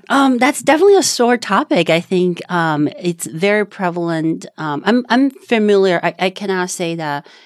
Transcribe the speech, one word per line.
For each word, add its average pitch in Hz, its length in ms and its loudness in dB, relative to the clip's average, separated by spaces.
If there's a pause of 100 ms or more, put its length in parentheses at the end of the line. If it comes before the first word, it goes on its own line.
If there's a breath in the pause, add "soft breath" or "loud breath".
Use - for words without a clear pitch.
um, 262 300 2
that's 262 240 0
definitely 330 340 4
a 359 60 4
sore 240 340 2
topic. 214 540 0
I 165 100 2
think, 180 400 0 (100)
um, 160 380 0 (100)
it's 175 280 -6
very 202 400 0
prevalent. 170 800 -4 (100)
Um, 151 300 -6
I'm, 240 240 2
I'm 262 200 2
familiar. 202 720 2
I, 170 160 -2
I 185 120 -2
cannot 190 400 -6
say 170 240 -6
that, 147 320 -6 (200 loud breath)